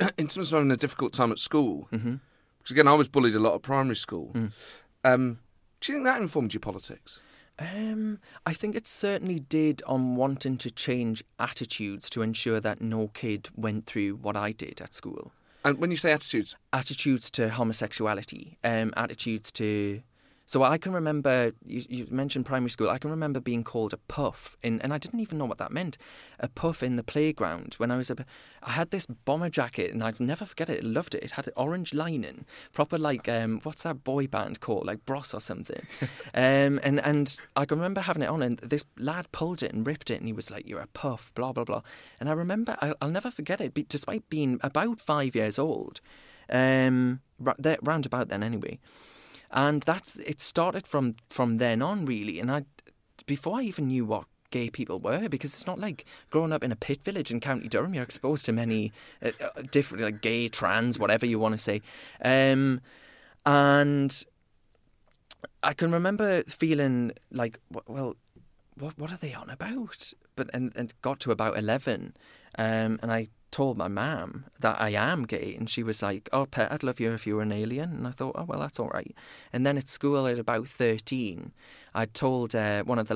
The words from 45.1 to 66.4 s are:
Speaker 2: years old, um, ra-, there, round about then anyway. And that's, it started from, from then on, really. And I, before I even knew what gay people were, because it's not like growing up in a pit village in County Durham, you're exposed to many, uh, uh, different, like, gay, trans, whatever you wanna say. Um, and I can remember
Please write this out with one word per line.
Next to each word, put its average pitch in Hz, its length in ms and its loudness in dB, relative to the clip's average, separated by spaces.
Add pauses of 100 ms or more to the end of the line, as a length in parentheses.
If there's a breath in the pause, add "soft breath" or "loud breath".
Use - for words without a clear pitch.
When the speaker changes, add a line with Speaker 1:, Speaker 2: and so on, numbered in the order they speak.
Speaker 2:
years 107 240 2
old, 139 440 -2 (500 soft breath)
um, 131 720 6 (180)
ra-, 127 180 2
there, 151 240 2
round 151 240 0
about 120 240 -2
then 101 140 -2
anyway. 113 340 -4 (760 soft breath)
And 143 320 2
that's, - 340 -2
it - 240 -6
started 180 440 0
from, 131 300 0 (140)
from 117 280 2
then 117 240 4
on, 180 240 0
really. 104 360 -2
And 120 100 -2
I, 143 140 -2 (600)
before 165 340 -2
I - 20 -2
even 180 260 -2
knew 127 160 2
what 104 220 -2 (240)
gay 120 200 -2
people 95 300 -6
were, 165 300 -2
because 143 240 -4
it's - 140 -4
not 180 120 -6
like 190 240 -6 (260 loud breath)
growing 160 220 2
up 156 120 0
in 120 100 -2
a - 20 -2
pit - 300 -4
village 196 260 -4
in 117 80 -2
County 120 300 -2
Durham, 151 240 0
you're 135 100 -2
exposed 139 420 -2
to 120 60 2
many, 110 400 2 (320 loud breath)
uh, 117 160 0
uh, - 220 -6 (100)
different, 139 320 2
like, 107 180 -2
gay, 117 280 0
trans, 110 500 2
whatever 110 260 4
you 113 140 2
wanna 110 200 2
say. 107 220 0 (440 loud breath)
Um, 135 560 6 (640 soft breath)
and 143 800 6 (1400)
I 147 100 2
can 165 180 2
remember 190 520 2